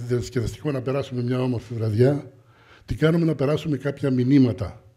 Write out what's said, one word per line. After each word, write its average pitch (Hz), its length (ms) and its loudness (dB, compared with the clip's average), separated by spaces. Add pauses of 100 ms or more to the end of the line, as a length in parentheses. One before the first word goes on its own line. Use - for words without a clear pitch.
διασκεδαστικό 120 640 -4
να 135 120 -4
περάσουμε 131 400 -4
μια 127 200 -2
όμορφη 123 320 -4
βραδιά, 117 580 2 (520)
την - 140 -6
κάνουμε 165 260 4
να 160 100 2
περάσουμε 147 420 0
κάποια 139 340 -4
μηνύματα. 127 720 2 (120)